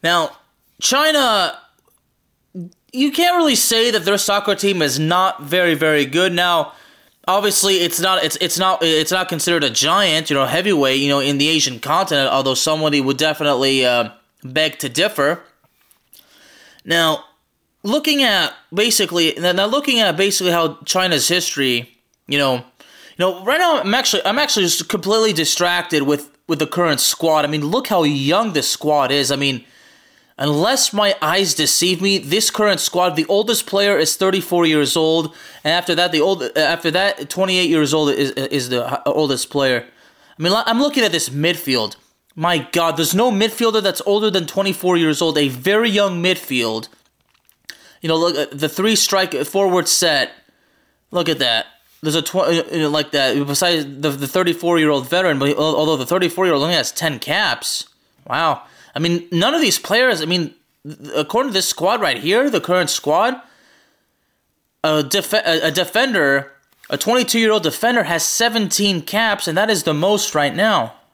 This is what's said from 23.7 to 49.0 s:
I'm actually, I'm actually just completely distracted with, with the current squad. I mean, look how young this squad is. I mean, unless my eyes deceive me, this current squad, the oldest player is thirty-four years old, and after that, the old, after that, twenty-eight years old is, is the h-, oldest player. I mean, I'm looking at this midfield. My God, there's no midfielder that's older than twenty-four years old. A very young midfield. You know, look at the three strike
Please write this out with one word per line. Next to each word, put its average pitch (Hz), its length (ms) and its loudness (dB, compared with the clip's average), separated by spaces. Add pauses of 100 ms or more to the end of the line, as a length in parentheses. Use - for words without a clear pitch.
I'm 202 120 -2
actually, 254 320 0
I'm 214 140 0
actually 220 260 0
just - 240 -2
completely 214 420 0
distracted 170 680 0
with, 143 340 -2 (120)
with 160 100 0
the 151 80 0
current 160 340 0
squad. 156 460 2
I 147 40 -2
mean, 151 140 -2
look 214 220 -2
how 185 160 2
young 151 520 0
this 143 140 -2
squad 147 440 0
is. 139 200 0
I 139 40 0
mean, 135 280 -2 (760)
unless 151 520 0
my 202 300 0
eyes 175 320 0
deceive 170 480 0
me, 196 160 2
this 185 320 0
current 208 300 0
squad, 180 360 0
the 156 120 0
oldest 214 400 0
player 202 320 2
is 156 160 0
thirty-four 185 500 2
years 151 320 2
old, 160 380 0 (280)
and 151 80 0
after 175 220 0
that, 170 180 0
the 156 100 2
old, 190 200 2 (160)
after 156 320 0
that, 180 400 -2
twenty-eight 185 400 0
years 151 240 2
old 151 160 2
is, 135 220 0
is 131 380 -4
the 120 220 -2
h-, 135 140 -4
oldest 139 460 -2
player. 131 340 0 (540)
I - 20 -6
mean, 170 100 0 (140)
I'm 226 140 0
looking 277 240 2
at 202 80 2
this 160 180 -2
midfield. 135 680 -2 (380)
My 165 260 0 (120)
God, 165 240 0
there's 156 180 -2
no 226 160 4
midfielder 220 540 0
that's 185 220 -2
older 208 260 2
than 175 160 -2
twenty-four 185 480 -2
years 156 260 2
old. 160 160 0
A 147 120 2
very 196 400 0
young 196 340 0
midfield. 120 640 -2 (1120)
You 165 60 -8
know, 160 80 0
look 170 200 0
at 143 220 -4
the 151 120 -2
three 202 260 0
strike 185 380 0 (100)